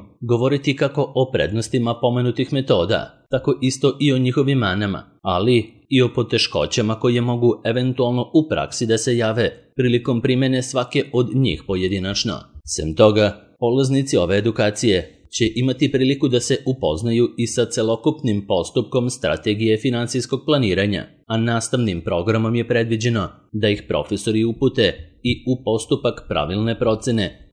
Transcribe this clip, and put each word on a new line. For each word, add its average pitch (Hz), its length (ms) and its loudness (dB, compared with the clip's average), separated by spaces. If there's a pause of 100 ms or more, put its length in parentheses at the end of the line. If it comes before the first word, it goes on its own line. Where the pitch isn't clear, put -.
(220)
govoriti 131 540 0
kako 139 400 -2
o 127 180 2
prednostima 113 680 0
pomenutih 123 520 0
metoda, 110 760 0
tako - 320 0
isto 135 380 0
i 143 140 2
o 127 40 2
njihovim 131 400 2
manama, 101 640 -2
ali 104 440 2 (240)
i 131 120 4
o 123 140 2
poteškoćama 110 800 0
koje 120 260 2
mogu 120 440 2
eventualno 123 680 0
u 156 160 4
praksi 76 360 -2
da 113 120 2
se 120 200 0
jave 110 340 0 (240)
prilikom 120 460 0
primene 131 420 0
svake 127 400 -2 (100)
od 123 220 2
njih 117 320 0
pojedinačno. 95 680 -2 (320)
Sem 78 300 -6
toga, 107 640 4
polaznici 135 580 0
ove 90 200 2
edukacije 104 840 0 (140)
će 110 220 0
imati 127 360 0
priliku 135 360 0
da 123 120 2
se 127 260 0
upoznaju 117 720 0
i 117 100 -2
sa 120 180 0
celokupnim 113 840 -2
postupkom 120 600 -2
strategije 107 680 -2
finansijskog 120 680 -4
planiranja, 104 600 0 (220)
a 117 100 -2
nastavnim 113 640 -2
programom 110 540 0
je 117 120 -2
predviđeno 113 600 0 (220)
da 107 180 0
ih 104 180 -2
profesori 104 560 -2
upute 117 800 0
i 123 240 0
u 127 160 -2
postupak 113 640 -2
pravilne 98 520 -2
procene 110 720 -2